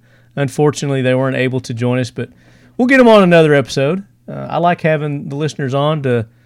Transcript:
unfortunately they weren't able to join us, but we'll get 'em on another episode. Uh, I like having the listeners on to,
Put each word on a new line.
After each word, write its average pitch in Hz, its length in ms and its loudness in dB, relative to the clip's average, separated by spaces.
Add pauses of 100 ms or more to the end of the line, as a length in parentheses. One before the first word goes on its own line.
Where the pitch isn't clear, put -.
(360)
unfortunately 143 640 -2
they 127 140 0
weren't 131 220 -2
able 127 240 -2
to 127 120 -10
join 123 260 -4
us, 120 120 -6
but - 180 -12 (480)
we'll 254 100 0
get 262 140 4
'em 233 80 6
on 214 140 8
another 165 320 6
episode. 143 500 -2 (240)
Uh, 139 220 -14
I 143 80 -4
like 170 240 0
having 151 480 -4
the 143 60 -10
listeners 143 360 -6
on 147 300 -2
to, 120 240 -2 (200)